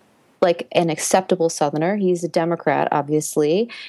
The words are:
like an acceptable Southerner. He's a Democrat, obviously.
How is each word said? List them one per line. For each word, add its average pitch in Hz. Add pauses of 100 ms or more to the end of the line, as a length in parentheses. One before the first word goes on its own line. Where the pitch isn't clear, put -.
(420)
like 180
an 170
acceptable 165
Southerner. 156
He's 180
a 170
Democrat, 165
obviously. 151 (180)